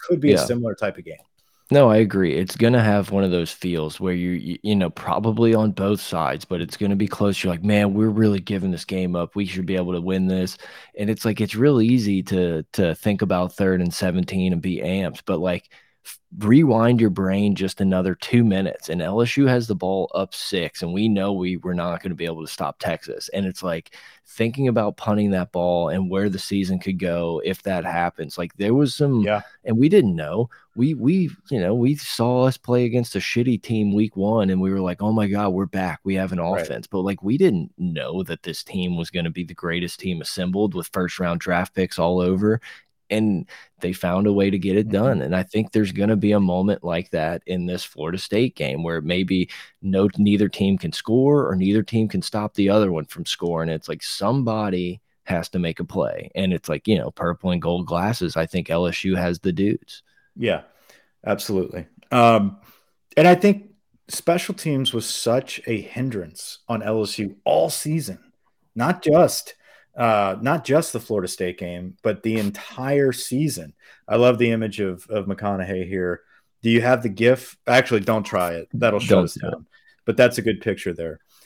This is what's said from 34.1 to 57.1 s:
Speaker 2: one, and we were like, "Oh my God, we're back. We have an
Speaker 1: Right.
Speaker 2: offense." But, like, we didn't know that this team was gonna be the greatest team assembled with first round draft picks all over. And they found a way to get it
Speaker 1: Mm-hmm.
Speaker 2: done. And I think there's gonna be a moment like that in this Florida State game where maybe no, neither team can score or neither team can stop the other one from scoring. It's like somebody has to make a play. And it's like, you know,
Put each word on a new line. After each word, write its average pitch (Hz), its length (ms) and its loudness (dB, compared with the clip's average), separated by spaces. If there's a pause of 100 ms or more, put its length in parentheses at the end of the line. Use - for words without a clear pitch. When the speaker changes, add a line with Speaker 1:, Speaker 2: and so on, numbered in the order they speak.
Speaker 2:
one, 101 320 2
and 92 100 2
we 95 100 0
were 98 120 -2
like, 90 200 -4
"Oh 107 100 0
my 107 160 2
God, 101 260 -2
we're 95 100 -2
back. 92 400 -4
We 98 120 -2
have 95 160 -4
an 90 80 -4
Speaker 1:
Right. 85 200 -2
Speaker 2:
offense." 71 260 -8
But, 95 140 -4
like, 98 220 -4
we 113 160 0
didn't 175 400 2
know 82 460 -4
that 80 180 -8
this 82 200 -10
team 90 360 -4
was 82 120 -6
gonna 85 200 -4
be 90 140 -8
the 85 100 -16
greatest 87 440 -6
team 90 220 -6
assembled 92 540 -2
with 87 180 -8
first 92 260 -4
round 87 220 -2
draft 90 340 -2
picks 92 240 -2
all 90 220 2
over. 98 400 2 (500)
And 104 380 0 (320)
they 90 140 -4
found 92 320 0
a 101 80 4
way 98 160 4
to 98 80 0
get 95 180 0
it 107 120 2
Speaker 1:
Mm-hmm. 101 40 -8
Speaker 2:
done. 101 300 2
And 78 120 -2
I 92 80 0
think 107 300 -4
there's 104 200 2
gonna 101 220 2
be 104 180 2
a 104 80 4
moment 95 440 2
like 87 280 -4
that 82 340 -2
in 90 180 -4
this 90 180 -6
Florida 82 360 -8
State 110 360 -2
game 71 280 -4
where 82 180 -4
maybe 90 480 0 (320)
no, 95 380 2
neither 104 280 4
team 98 300 0
can 80 160 -6
score 135 560 2
or 95 80 -2
neither 101 260 2
team 110 240 0
can 98 140 -4
stop 107 320 -6
the 98 160 2
other 101 240 4
one 78 140 -4
from 85 180 -12
scoring. 82 460 -4
It's 78 180 -6
like 78 140 -8
somebody 104 960 -2 (220)
has 85 280 -4
to 90 80 -4
make 85 220 -4
a 87 60 -8
play. 50 480 -4
And 92 180 0
it's - 160 -4
like, 76 180 -4
you 104 120 4
know, 64 120 -6